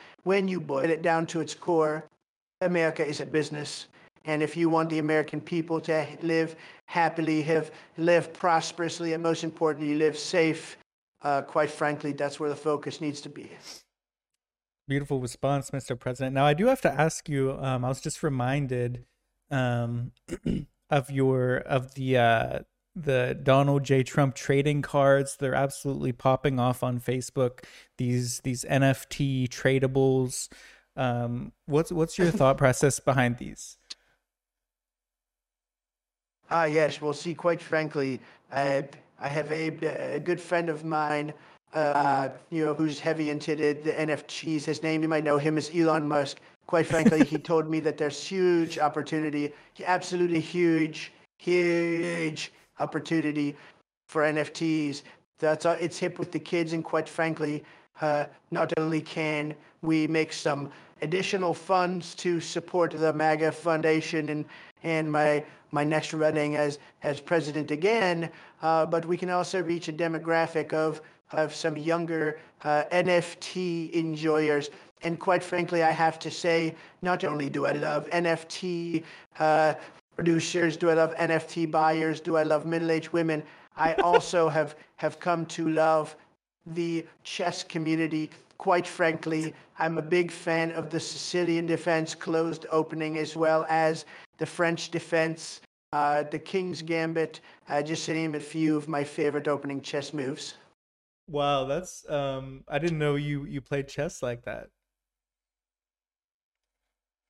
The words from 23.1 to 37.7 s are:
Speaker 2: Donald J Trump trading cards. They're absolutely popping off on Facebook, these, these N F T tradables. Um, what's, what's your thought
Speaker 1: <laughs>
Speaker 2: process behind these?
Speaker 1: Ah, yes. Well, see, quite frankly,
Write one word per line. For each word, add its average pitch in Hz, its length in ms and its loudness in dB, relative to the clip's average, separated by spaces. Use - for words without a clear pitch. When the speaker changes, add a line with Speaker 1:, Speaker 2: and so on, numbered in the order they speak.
Speaker 2:
Donald 139 420 4
J 135 200 4
Trump 135 320 2
trading 143 460 2
cards. 139 560 4
They're 135 180 0
absolutely 139 560 -2
popping 131 480 2
off 123 240 2
on 123 160 -2
Facebook, 127 640 -2
these, 123 440 0
these 123 240 -4
N 139 180 2
F 135 240 2
T 135 420 -2
tradables. 131 1000 2
Um, 120 560 -4
what's, 160 260 0
what's 165 260 -2
your 175 140 4
thought 139 260 6
Speaker 1:
<laughs> 143 80 4
Speaker 2:
process 127 340 4
behind 123 380 2
these? - 400 -14
Speaker 1:
Ah, 165 160 2
yes. 151 340 2
Well, 147 140 -2
see, 160 220 -6
quite 170 260 0
frankly, 147 580 -2